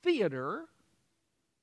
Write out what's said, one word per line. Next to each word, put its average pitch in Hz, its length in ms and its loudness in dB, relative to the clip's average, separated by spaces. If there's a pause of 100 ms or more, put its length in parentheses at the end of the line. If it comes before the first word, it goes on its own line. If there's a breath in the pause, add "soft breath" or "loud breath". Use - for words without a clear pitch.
theater, 202 680 0 (920)